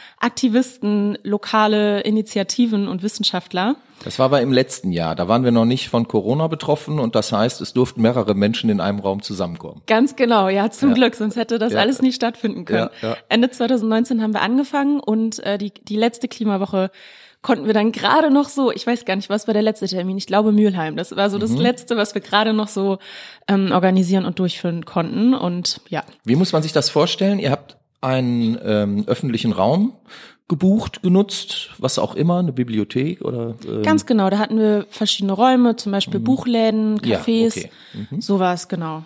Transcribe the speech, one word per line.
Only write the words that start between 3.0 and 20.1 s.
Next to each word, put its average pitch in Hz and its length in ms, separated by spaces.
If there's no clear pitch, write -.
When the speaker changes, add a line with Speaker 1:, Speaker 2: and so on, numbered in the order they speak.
Speaker 1:
Wissenschaftler. 196 720
Speaker 2:
Das - 160
war 131 60
aber 135 160
im 135 100
letzten 127 400
Jahr. 82 240
Da 90 120
waren 120 160
wir 120 80
noch 117 140
nicht 127 240
von 117 180
Corona 120 400
betroffen 151 520
und 113 160
das 110 160
heißt, 113 300
es - 120
durften 123 280
mehrere 110 340
Menschen 110 340
in 101 120
einem 101 180
Raum 98 240
zusammenkommen. 87 640
Speaker 1:
Ganz 226 280
genau, 226 340
ja, 202 200
zum 277 200
Speaker 2:
Ja. 233 60
Speaker 1:
Glück, 247 200
sonst 214 200
hätte 233 220
das 214 160
Speaker 2:
Ja. 208 60
Speaker 1:
alles 247 220
nicht 254 140
stattfinden 226 500
können. 113 240
Speaker 2:
Ja, 113 80
ja. 117 80
Speaker 1:
Ende 240 200
zweitausendneunzehn 233 720
haben 220 120
wir 208 80
angefangen 277 580
und, 220 400
äh, 202 180
die, 202 140
die - 240
letzte 233 320
Klimawoche 196 640
konnten 226 240
wir 214 80
dann 214 180
gerade 294 400
noch 277 180
so, 269 220
ich - 140
weiß 240 200
gar 190 100
nicht, 196 140
was 208 180
war 220 60
der 208 100
letzte 214 240
Termin? 185 300